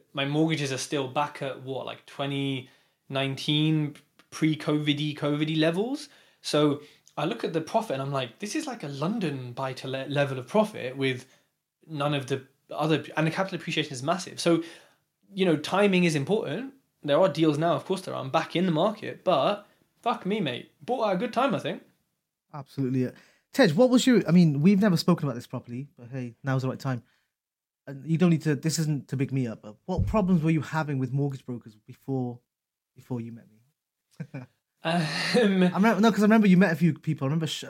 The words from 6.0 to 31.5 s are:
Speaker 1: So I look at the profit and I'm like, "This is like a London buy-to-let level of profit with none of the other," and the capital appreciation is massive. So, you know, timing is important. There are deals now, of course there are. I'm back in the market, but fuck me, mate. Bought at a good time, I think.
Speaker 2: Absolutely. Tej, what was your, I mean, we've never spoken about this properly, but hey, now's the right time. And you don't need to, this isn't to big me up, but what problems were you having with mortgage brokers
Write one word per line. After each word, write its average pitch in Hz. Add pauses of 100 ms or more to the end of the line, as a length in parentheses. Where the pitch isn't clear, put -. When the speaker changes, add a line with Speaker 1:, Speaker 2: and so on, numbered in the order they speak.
Speaker 1:
So 147 (360)
I 151
look 214
at 190
the 160
profit 214
and 135
I'm 139
like, 131
"This 208
is 277
like 233
a 151
London 139
buy-to-let 131
level 135
of 123
profit 131
with 135 (600)
none 147
of 131
the 135 (280)
other," 156 (140)
and 160
the 156
capital 190
appreciation 156
is 123
massive. 170
So, 165 (720)
you 190
know, 156
timing 185
is 156
important. 185 (300)
There 143
are 185
deals 151
now, 165
of 131
course 185
there 131
are. 127
I'm 131
back 160
in 180
the 180
market, 156
but 175 (340)
fuck 240
me, 214
mate. 127 (100)
Bought 233
at 190
a -
good 240
time, 247
I 143
think. 175 (720)
Speaker 2:
Absolutely. 131 (420)
Tej, 190
what 240
was 247
your, 226
I 156
mean, 160
we've 190
never 196
spoken 160
about 120
this 120
properly, 127 (100)
but 117
hey, 123
now's 131
the 131
right 104
time. 127 (840)
And 139
you 160
don't 180
need 156
to, 151
this 156
isn't 151
to -
big 127
me 131
up, 107
but 104 (100)
what 185
problems 185
were 165
you 156
having 147
with 127
mortgage 139
brokers 117 (120)